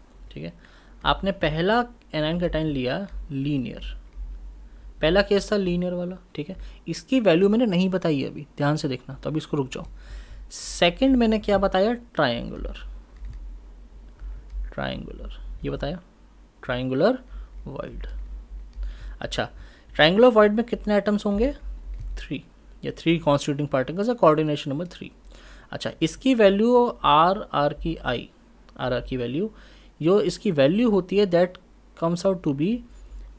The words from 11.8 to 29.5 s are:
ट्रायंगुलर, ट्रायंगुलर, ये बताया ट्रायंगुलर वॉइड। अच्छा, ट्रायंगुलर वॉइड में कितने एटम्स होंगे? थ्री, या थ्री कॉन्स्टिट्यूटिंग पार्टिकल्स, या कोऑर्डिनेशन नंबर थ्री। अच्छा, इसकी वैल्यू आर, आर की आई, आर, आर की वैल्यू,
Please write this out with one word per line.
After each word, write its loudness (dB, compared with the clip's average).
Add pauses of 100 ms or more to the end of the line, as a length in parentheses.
ट्रायंगुलर, -4 (1900)
ट्रायंगुलर, -8 (260)
ये -4
बताया -6 (640)
ट्रायंगुलर 0 (480)
वॉइड। -10 (1120)
अच्छा, -6 (460)
ट्रायंगुलर 6
वॉइड 6
में 0
कितने -2
एटम्स 0
होंगे? 0 (680)
थ्री, -10 (420)
या -6
थ्री 2
कॉन्स्टिट्यूटिंग 0
पार्टिकल्स, -2
या 0
कोऑर्डिनेशन 4
नंबर -6
थ्री। -16 (640)
अच्छा, -6 (120)
इसकी 2
वैल्यू 6 (180)
आर, 4
आर 2
की -4
आई, -4 (500)
आर, -2
आर -2
की -6
वैल्यू, -4 (500)